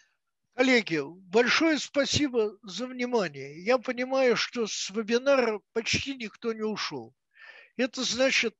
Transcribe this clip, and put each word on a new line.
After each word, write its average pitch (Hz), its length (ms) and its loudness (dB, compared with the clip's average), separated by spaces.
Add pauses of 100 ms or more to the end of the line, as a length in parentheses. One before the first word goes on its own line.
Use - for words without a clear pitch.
(540)
Коллеги, 240 460 4
большое 208 760 2
спасибо 247 840 0
за 202 240 -10
внимание. 175 760 -4
Я 240 160 4
понимаю, 254 580 0
что 233 300 -2
с - 240 -6
вебинара 233 680 2 (120)
почти 269 440 -2
никто 226 360 -8
не 220 100 -10
ушел. 160 520 -6 (640)
Это 254 260 -2
значит 233 580 2